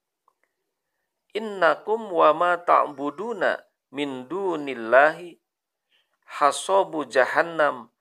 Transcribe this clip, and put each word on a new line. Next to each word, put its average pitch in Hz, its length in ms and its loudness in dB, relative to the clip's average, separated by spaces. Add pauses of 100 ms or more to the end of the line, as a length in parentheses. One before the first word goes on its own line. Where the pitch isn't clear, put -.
(1300)
"Innakum 202 800 -2
wa 160 240 6
ma 175 240 0
ta'buduna 143 960 0 (320)
min 131 400 -8
dunillahi 156 1040 0 (1040)
hasabu 156 720 0
jahannam 139 800 0 (120)